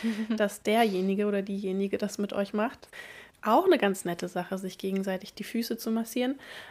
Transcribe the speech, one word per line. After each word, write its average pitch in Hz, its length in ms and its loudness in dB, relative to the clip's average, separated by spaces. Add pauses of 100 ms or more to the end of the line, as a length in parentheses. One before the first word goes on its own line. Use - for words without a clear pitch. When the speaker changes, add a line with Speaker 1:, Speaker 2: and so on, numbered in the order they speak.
Speaker 1:
<laughs> 220 320 -2
Speaker 2:
dass 208 280 0
derjenige 208 640 4
oder 202 160 0
diejenige 196 560 -2
das 208 180 -4
mit 202 160 -4
euch 202 200 -2
macht. 220 360 -2 (560)
Auch 269 200 8
eine 349 120 8
ganz 202 280 2
nette 180 240 -2
Sache, 185 280 -2
sich 185 200 -8
gegenseitig 190 560 -2
die 214 100 -10
Füße 226 340 -2
zu 226 140 -4
massieren, 247 480 0 (320)